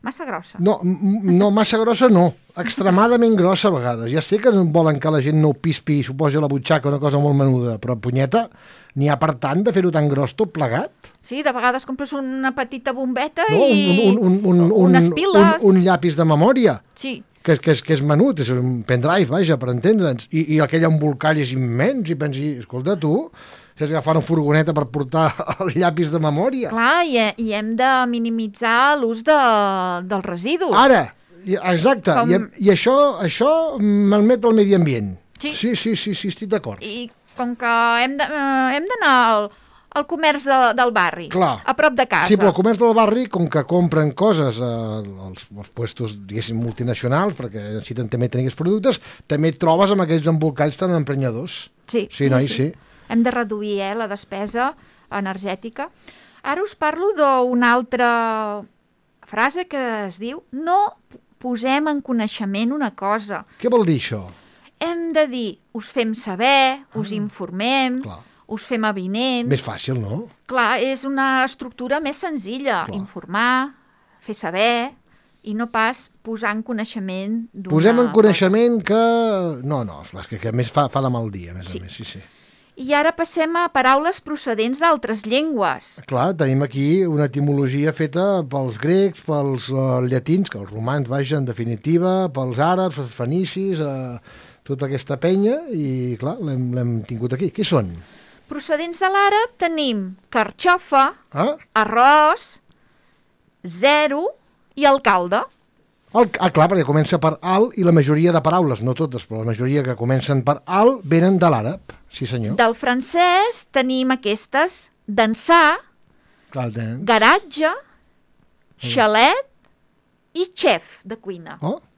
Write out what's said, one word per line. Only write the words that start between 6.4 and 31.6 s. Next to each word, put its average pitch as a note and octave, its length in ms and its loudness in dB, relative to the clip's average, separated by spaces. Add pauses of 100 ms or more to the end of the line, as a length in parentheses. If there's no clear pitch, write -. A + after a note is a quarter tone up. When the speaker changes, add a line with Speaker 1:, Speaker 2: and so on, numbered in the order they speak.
Speaker 2:
la D3 80 0
butxaca, C#3+ 400 0
una C#3+ 120 0
cosa C#3+ 180 2
molt C#3+ 160 4
menuda, B2+ 440 2
però, A#2+ 200 -4
punyeta, C3+ 500 0 (480)
n'hi C#3+ 120 2
ha D3 80 2
per D#3 220 0
tant D3+ 260 0
de G3+ 80 2
fer-ho F3+ 180 2
tan D3+ 180 2
gros C#3 260 0
tot G#3 180 -2
plegat? D3 380 -2 (320)
Speaker 1:
Sí, C4+ 200 -8
de C#4+ 100 0
vegades B3 340 -2
compres C4+ 260 -8
una C4 420 -4
petita C4 380 -6
bombeta C4 560 -4
Speaker 2:
No, - 160 4
Speaker 1:
i G3 460 4
Speaker 2:
un, G#3 80 4
un, F#3+ 260 4
un, F3+ 160 4
un, E3+ 120 4
Speaker 1:
unes F3+ 360 6
Speaker 2:
un, E3+ 60 0
Speaker 1:
piles. D#4 480 4
Speaker 2:
un, F#3+ 140 6
un F#3 60 6
llapis E3+ 340 2
de E3 80 2
memòria. E3 580 4 (120)
Speaker 1:
Sí. B3+ 280 -10 (200)
Speaker 2:
Que, D#3+ 140 4
que - 160 0
és, C#3+ 80 2
que D#3+ 140 -2
és C3+ 80 -2
menut, D#3 380 2
és A#2+ 100 -2
un B2 340 -2
pendrive, C3+ 460 0
vaja, E3 260 2
per B2 140 -4
entendre'ns. D3+ 580 0
I, D#3+ 140 -2 (140)
i D#3 40 4
aquell D#3+ 240 2
embolcall D3+ 560 2
és B2+ 140 -2
immens, D3+ 560 -2
i E3+ 40 0
pensi, C#3+ 440 -4
escolta, C3 420 -4
tu... F3+ 300 0 (400)
Si - 160 -6
has - 20 -6
d'agafar D#3 240 -2
una D#3+ 80 2
furgoneta D#3 560 2
per C#3+ 140 0
portar D3 400 0 (160)
<laughs> - 180 -6
el F3 80 0
llapis E3+ 400 0
de E3 80 -2
memòria. G3+ 480 -2
Speaker 1:
Clar, C4+ 380 2
i, C4+ 100 -2 (220)
i A3 160 -4
hem G#3+ 220 -4
de B3+ 120 2 (200)
minimitzar A#3 920 0
l'ús A3+ 260 -2
de, D4+ 140 4 (640)
dels F#3 240 -6
residus. A#3+ 500 -2
Speaker 2:
Ara, A3+ 300 6 (400)
i, F#3 100 0
exacte, F#3 560 0